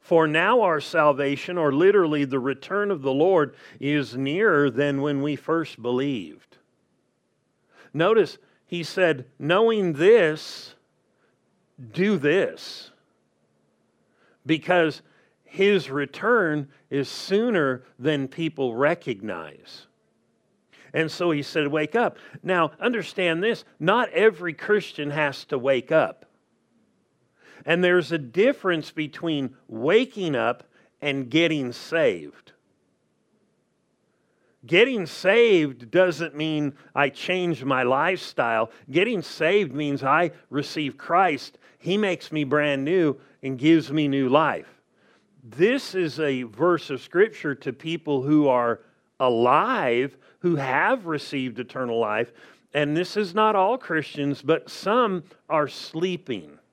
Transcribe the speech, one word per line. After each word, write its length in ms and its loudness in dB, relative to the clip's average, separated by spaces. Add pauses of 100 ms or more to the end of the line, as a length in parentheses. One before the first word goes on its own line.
"For 260 4
now 340 2
our 200 2
salvation," 760 2
or 140 2
literally 520 4
the 140 -2
return 520 -4
of 120 -4
the 100 -2
Lord, 420 2 (260)
"is 360 -2
nearer 540 2
than 300 0
when 220 -2
we 120 -2
first 460 -6
believed." 760 -6 (1300)
Notice 460 2 (280)
he 160 -8
said, 440 0 (120)
"Knowing 560 2
this, 800 2 (1160)
do 260 0
this," 760 -2 (1500)
because 560 0 (440)
his 440 2
return 800 -2 (220)
is 180 -2
sooner 760 0 (140)
than 300 -2
people 460 -4
recognize. 1120 -4 (1040)
And 180 -2
so 200 -2
he 120 -2
said, 260 -4
"Wake 260 -4
up." 240 -2 (240)
Now, 360 0
understand 640 -2
this, 220 -2 (160)
not 300 0
every 420 0
Christian 580 -4
has 360 -4
to 100 -4
wake 340 0
up. 360 0 (1400)
And 160 2
there's 300 2
a 60 -2
difference 720 -2
between 680 -6 (120)
waking 680 0
up 280 -2 (360)
and 300 -4
getting 420 0
saved. 800 -4 (2250)
Getting 400 2
saved 840 2
doesn't 440 0
mean 400 -4 (200)
I 140 2
change 560 -4
my 180 0
lifestyle. 880 0 (200)
Getting 320 0
saved 500 -2
means 300 -4
I 300 2 (180)
receive 480 -6
Christ. 600 0 (200)
He 180 -4
makes 360 -4
me 120 -2
brand 400 0
new 340 0 (240)
and 140 -6
gives 340 4
me 180 0
new 200 0
life. 540 0 (600)
This 520 0
is 260 -4
a 220 -2
verse 480 -2
of 100 -8
Scripture 540 0
to 180 -8
people 500 -4
who 240 4
are 340 2 (380)
alive, 1000 2 (220)
who 160 0
have 500 0
received 520 -6
eternal 400 -6
life. 320 -2 (440)
And 200 0
this 220 -4
is 180 -4
not 220 2
all 220 0
Christians, 640 -6
but 260 -2
some 560 -2 (240)
are 200 0
sleeping. 920 -8 (140)